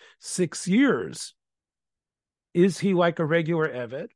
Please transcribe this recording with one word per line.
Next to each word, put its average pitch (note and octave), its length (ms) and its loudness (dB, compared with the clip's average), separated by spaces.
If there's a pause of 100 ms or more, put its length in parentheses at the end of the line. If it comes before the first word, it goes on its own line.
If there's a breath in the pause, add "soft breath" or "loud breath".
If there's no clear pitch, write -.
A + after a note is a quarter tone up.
(200 soft breath)
six - 480 -6
years, F#3 640 0 (1200)
is F3 240 4
he F#3+ 160 0
like F3 240 2
a E3+ 60 0
regular D#3+ 440 0
Eved? B2 480 -10